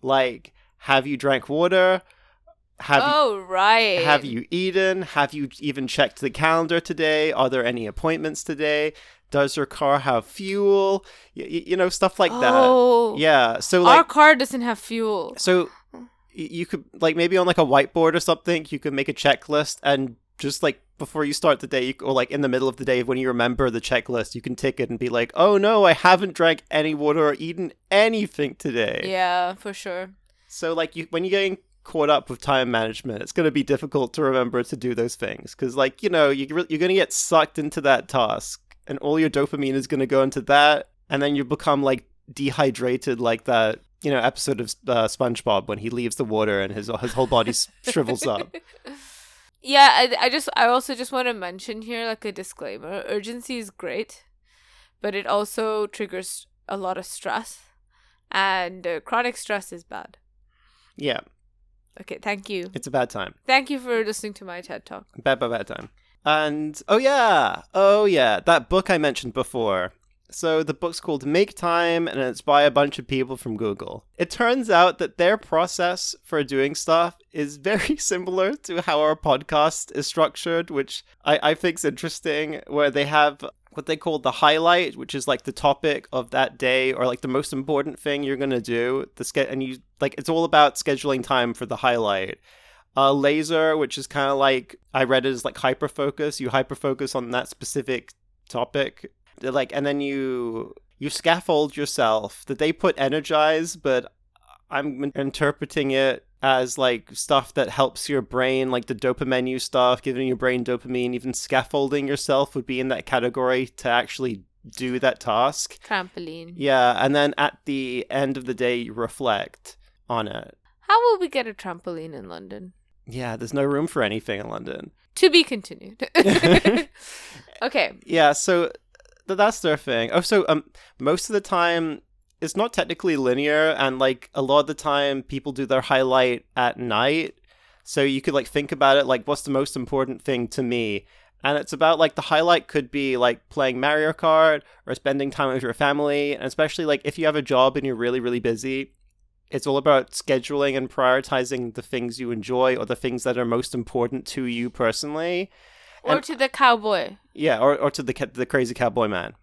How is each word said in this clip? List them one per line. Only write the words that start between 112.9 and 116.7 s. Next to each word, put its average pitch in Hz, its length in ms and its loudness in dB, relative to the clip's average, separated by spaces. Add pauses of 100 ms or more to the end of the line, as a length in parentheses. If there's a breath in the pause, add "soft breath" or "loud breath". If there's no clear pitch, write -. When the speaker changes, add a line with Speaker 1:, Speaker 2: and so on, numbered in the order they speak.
Speaker 1:
category 127 600 0
to - 220 -8
actually 120 540 -2 (340)
do 127 220 -4
that 127 220 2
task. 120 600 -2
Speaker 2:
Trampoline. 175 720 -8
Speaker 1:
Yeah, 131 480 4